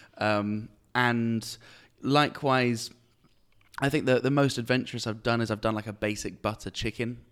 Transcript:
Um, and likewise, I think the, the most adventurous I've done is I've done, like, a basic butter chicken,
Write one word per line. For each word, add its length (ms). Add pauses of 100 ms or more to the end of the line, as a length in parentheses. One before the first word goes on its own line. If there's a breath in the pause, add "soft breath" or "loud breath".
(180 loud breath)
Um, 500 (260)
and 600 (460 loud breath)
likewise, 880 (920)
I 60
think 180
the, 140
the 100
most 280
adventurous 480
I've 160
done 180
is 100
I've 120
done, 120
like, 120
a 60
basic 500
butter 280
chicken, 480 (140)